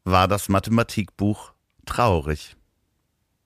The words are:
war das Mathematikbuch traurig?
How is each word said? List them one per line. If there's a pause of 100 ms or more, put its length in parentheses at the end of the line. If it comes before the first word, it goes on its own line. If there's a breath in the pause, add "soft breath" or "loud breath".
war
das
Mathematikbuch (340)
traurig? (920)